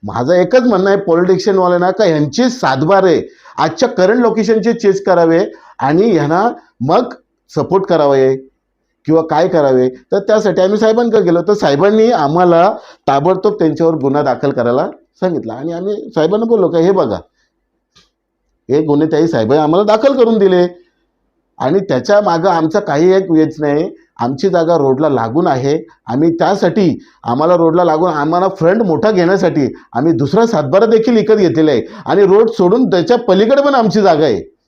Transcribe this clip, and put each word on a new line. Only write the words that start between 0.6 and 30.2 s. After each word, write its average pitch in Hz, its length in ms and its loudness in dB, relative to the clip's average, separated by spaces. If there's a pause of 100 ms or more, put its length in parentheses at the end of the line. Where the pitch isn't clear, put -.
म्हणणं 196 280 0
आहे 196 100 2
पॉलिटिशियनवाल्यांना 180 920 0
का 185 140 0
ह्यांचे 160 440 0
सातबारे 165 800 0 (280)
आजच्या 165 320 -2
करंट 196 300 0
लोकेशनचे 220 540 0
चेंज 196 300 0
करावे 170 420 2 (340)
आणि 170 320 0
ह्यांना 170 380 0 (380)
मग 214 260 0 (420)
सपोर्ट 156 280 -2
करावे 135 680 0 (540)
किंवा 160 160 2
काय 160 260 0
करावे, 135 420 2
तर 185 300 -6
त्यासाठी 202 420 0
आम्ही 202 160 0
साहेबांकडे 220 440 2
गेलो, 170 200 0
तर 185 120 0
साहेबांनी 208 580 2
आम्हाला 170 640 2 (320)
ताबडतोब 180 460 0
त्यांच्यावर 165 400 0
गुन्हा 139 280 -2
दाखल 139 300 -2
करायला 127 360 -2 (280)
सांगितला 127 380 -6
आणि 143 180 -10
आम्ही 185 240 -6
साहेबांना 165 500 -2
बोललो 220 220 0
का 165 120 -2
हे 170 120 2
बघा, 147 240 0 (1500)
हे 143 120 0
गुन्हे 147 260 0
त्याही 160 200 0
साहेबांनी 131 360 0
आम्हाला 202 320 0
दाखल 262 220 0
करून 226 200 2
दिले 180 380 0 (840)
आणि 151 200 0
त्याच्या 190 420 0
मागं 175 280 0
आमचा 165 300 0
काही 160 320 0
एक 190 200 0
वेच 156 280 0
नाही. 151 320 -2 (280)
आमची 135 300 -4
जागा 170 280 0
रोडला 139 320 0
लागून 127 380 -2
आहे, 139 380 -2 (200)
आम्ही 156 280 0
त्यासाठी 175 680 0 (200)
आम्हाला 156 320 0
रोडला 170 280 2
लागून 165 280 0
आम्हाला 160 360 -2
फ्रंट 185 340 0
मोठा 220 300 0
घेण्यासाठी 175 640 0 (200)
आम्ही 151 200 0
दुसरा 185 320 0